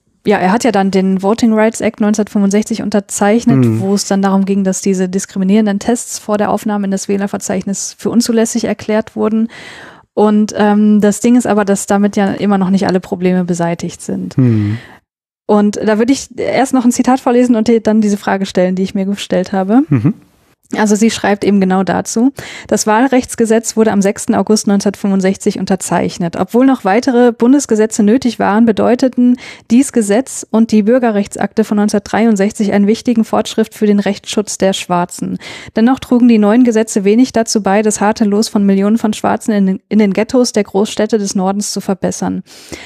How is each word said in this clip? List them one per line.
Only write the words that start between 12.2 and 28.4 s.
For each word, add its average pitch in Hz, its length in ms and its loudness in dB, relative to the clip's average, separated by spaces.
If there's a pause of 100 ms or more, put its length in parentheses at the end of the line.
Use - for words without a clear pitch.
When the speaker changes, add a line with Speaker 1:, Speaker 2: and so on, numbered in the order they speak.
Speaker 1:
immer 202 260 0
noch 190 120 0
nicht 196 180 0
alle 180 140 0
Probleme 185 420 -2
beseitigt 170 580 -4
sind. 185 360 -8
Speaker 2:
Mhm. 110 400 2 (680)
Speaker 1:
Und 208 300 2
da 214 240 0
würde 240 140 2
ich - 160 -6 (100)
erst - 340 -2
noch 247 120 2
ein 247 80 4
Zitat 254 260 0
vorlesen 247 380 2
und 220 100 -2
dir 226 140 4
dann 214 180 2
diese 208 180 0
Frage 196 280 -4
stellen, 185 300 0
die 185 80 -2
ich 190 120 -6
mir 190 100 -2
gestellt 190 460 -4
habe. 196 380 2
Speaker 2:
Mhm. 135 240 2 (640)
Speaker 1:
Also 208 180 2
sie 214 160 2
schreibt 202 320 -2
eben 202 160 2
genau 190 240 2
dazu: 190 480 -2 (360)
„Das - 200 -2
Wahlrechtsgesetz 233 880 0
wurde 220 160 2
am 202 100 2
sechsten 202 340 0
August 208 320 0
neunzehnhundertfünfundsechzig 196 920 0
unterzeichnet. 185 760 -4
Obwohl 226 300 0
noch 262 200 0
weitere 240 460 2
Bundesgesetze 233 720 2
nötig 220 360 0
waren, 202 260 2